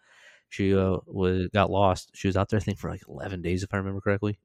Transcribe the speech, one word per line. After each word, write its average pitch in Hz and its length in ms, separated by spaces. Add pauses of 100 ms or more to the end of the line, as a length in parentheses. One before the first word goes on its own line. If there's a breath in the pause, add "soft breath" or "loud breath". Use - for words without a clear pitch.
(500 soft breath)
She, 98 260
uh, 95 300
was, 92 480
got 95 160
lost. 92 440
She - 140
was 90 80
out 98 140
there, 110 80
I 98 40
think, 98 160
for, - 120
like, - 180
eleven 95 320
days, 90 220
if 98 100
I 101 60
remember 98 240
correctly, 104 420